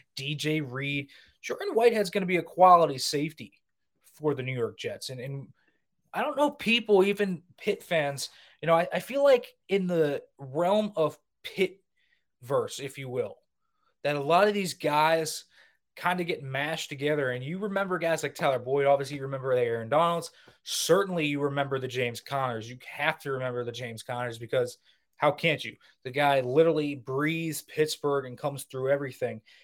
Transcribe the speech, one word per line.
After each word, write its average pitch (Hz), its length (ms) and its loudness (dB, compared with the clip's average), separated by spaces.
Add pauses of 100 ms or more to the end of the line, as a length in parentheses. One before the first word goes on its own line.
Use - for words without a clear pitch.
(160)
D 143 200 -6
J 151 260 -2
Reed. 139 480 -6 (320)
Jordan 392 320 -6
Whitehead's 220 380 4
gonna 190 160 -2
be 180 100 2
a 160 60 0
quality 170 560 6
safety 147 540 -4 (600)
for 147 220 -2
the 127 80 -4
New 131 100 -6
York 113 240 -4
Jets. 104 320 -10
And, 127 100 -12
and 139 280 -10 (680)
I 196 80 -2
don't 277 160 -4
know 285 140 2
people, 214 520 4
even 196 380 0 (180)
Pitt - 220 -2
fans, 143 480 -2 (320)
you 151 60 -4
know, 165 80 6
I, 175 180 4
I 180 60 -2
feel 269 240 -2
like 262 240 6 (200)
in 190 200 0
the 160 340 2 (160)
realm 175 580 0
of 156 220 0 (260)
Pitt - 360 -4 (640)
verse, 123 360 -2
if 135 200 -12
you 135 100 -12
will, 120 280 -6 (680)
that 147 120 0
a 143 60 -2
lot 170 260 4
of 208 60 2
these 190 220 -4
guys 156 680 0 (500)
kinda 180 280 -2
get 160 200 -6
mashed 139 460 -6
together. 143 420 -2
And 127 120 -8
you 160 140 -8
remember 196 400 -4
guys 160 240 -2
like 147 140 -6
Tyler 139 240 0
Boyd, 135 260 0
obviously 139 300 2
you 135 80 -10
remember 135 320 -2
the 123 60 4
Aaron 117 280 -2
Donalds. 170 400 2 (400)
Certainly 180 580 2
you 143 120 -2
remember 139 400 -2
the 123 80 -4
James 120 320 -4
Connors. 123 500 -4
You 127 80 -16 (140)
have 151 300 -2
to 143 100 -6
remember 127 320 -4
the 120 80 -8
James 117 320 -10
Connors 120 340 -6
because 123 400 -2 (380)
how 147 160 2
can't 147 320 0
you? - 140 -14 (260)
The 127 80 -10
guy 139 300 4
literally 147 540 2
breathes 151 640 -4
Pittsburgh 143 640 -2
and 123 120 -14
comes 139 280 -6
through 131 260 -4
everything. 127 500 -4 (220)